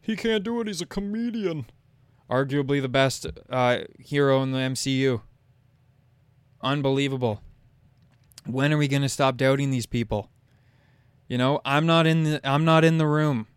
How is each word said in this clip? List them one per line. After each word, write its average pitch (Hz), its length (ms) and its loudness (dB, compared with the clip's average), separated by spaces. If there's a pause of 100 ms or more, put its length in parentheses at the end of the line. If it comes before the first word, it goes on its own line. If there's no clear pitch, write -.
"He 220 160 -6
can't 220 280 -2
do 233 160 -4
it. 226 60 -4
He's 190 140 -8
a 170 60 -10
comedian." 202 800 -6 (640)
Arguably 135 500 0
the 131 80 -4
best, 135 380 0 (240)
uh, 123 300 0 (180)
hero 139 440 2
in 131 100 -2
the 131 60 -2
M 131 160 -2
C 131 280 -2
U. 131 200 0 (1400)
Unbelievable. 135 800 -2 (1040)
When 135 260 0
are 151 60 2
we 147 100 2
gonna 139 200 0
stop 131 280 0
doubting 135 340 2
these 127 140 -2
people? 110 460 -4 (1000)
You 127 80 -4
know, 131 280 2
I'm 143 200 0
not 165 220 4
in 160 160 2
the, 151 200 -2
I'm 143 220 0
not 160 200 6
in 165 140 4
the 156 80 2
room. 147 500 0